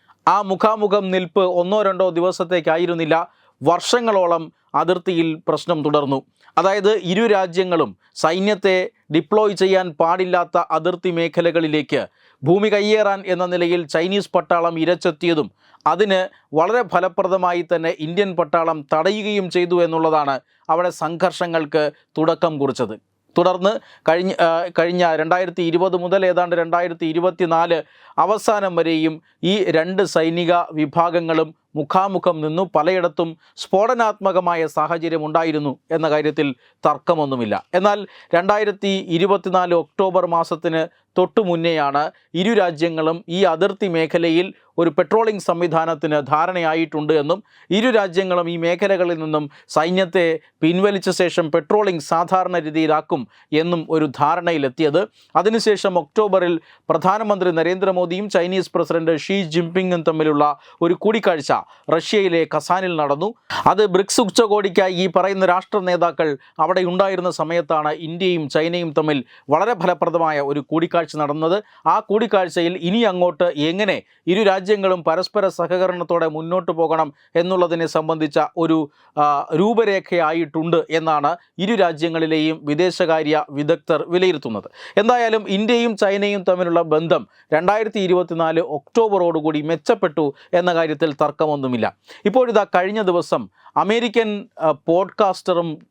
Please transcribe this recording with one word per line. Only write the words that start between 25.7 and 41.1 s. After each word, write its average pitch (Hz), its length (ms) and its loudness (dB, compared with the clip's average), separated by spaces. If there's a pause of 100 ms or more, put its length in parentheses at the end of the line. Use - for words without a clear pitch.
മുതൽ 180 280 0
ഏതാണ്ട് 175 300 0
രണ്ടായിരത്തി 170 500 -2
ഇരുപത്തിനാല് 165 760 0 (340)
അവസാനം 196 580 0
വരെയും 160 460 0 (220)
ഈ 190 200 0
രണ്ട് 175 400 0
സൈനിക 165 500 0 (180)
വിഭാഗങ്ങളും 160 840 0 (200)
മുഖാമുഖം 180 680 0
നിന്നു. 160 340 -2
പലയിടത്തും 170 640 0 (200)
സ്ഫോടനാത്മകമായ 196 1120 0
സാഹചര്യം 160 580 -2
ഉണ്ടായിരുന്നു 156 520 -2 (140)
എന്ന 160 180 0
കാര്യത്തിൽ 151 460 0 (300)
തർക്കമൊന്നുമില്ല. 139 800 -2 (100)
എന്നാൽ 202 340 2 (280)
രണ്ടായിരത്തി 202 520 0
ഇരുപത്തിനാല് 185 840 0
ഒക്ടോബർ 180 520 0
മാസത്തിന് 165 640 -2 (300)